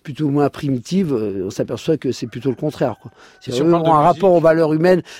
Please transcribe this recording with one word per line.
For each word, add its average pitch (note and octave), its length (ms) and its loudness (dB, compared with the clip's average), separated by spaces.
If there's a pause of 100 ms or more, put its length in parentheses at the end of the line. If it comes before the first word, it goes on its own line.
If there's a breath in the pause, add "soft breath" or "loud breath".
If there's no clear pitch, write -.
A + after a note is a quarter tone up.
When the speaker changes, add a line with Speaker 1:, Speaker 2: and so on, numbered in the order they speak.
Speaker 1:
plutôt D3+ 220 -8
ou C#3+ 60 0
moins C#3+ 180 2
primitifs, D3 640 -4
euh, G2+ 340 -4
on G2+ 40 -6
s'aperçoit C3+ 460 -4
que C3+ 140 -4
c'est B2 160 -6
plutôt A#2+ 220 -8
le B2 80 -2
contraire, C#3+ 440 -4
quoi. - 120 -20 (280 loud breath)
C'est - 120 -12
Speaker 2:
Et - 20 -4
si B2 80 0
on D#3 40 0
Speaker 1:
eux E3+ 40 4
Speaker 2:
parle E3+ 120 2
Speaker 1:
ont - 20 -2
Speaker 2:
de E3 60 2
Speaker 1:
un D#3 100 6
Speaker 2:
musique D3 140 4
Speaker 1:
rapport F3+ 180 2
aux F3 80 6
valeurs D#3+ 320 4
humaines. E3+ 300 2 (180 loud breath)